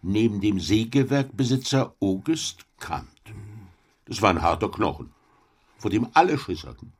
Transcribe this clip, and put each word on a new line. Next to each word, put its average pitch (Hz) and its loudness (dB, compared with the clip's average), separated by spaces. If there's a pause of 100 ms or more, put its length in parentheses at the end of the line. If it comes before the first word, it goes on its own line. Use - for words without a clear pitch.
neben 104 2
dem 98 2
Sägewerkbesitzer 131 0
August 98 -2 (140)
Kant. - -8 (1000)
Das 98 -6
war 104 6
ein 85 2
harter 85 2
Knochen, 73 -4 (680)
vor 107 -4
dem 110 0
alle 160 4
Schiss - -6
hatten. - -18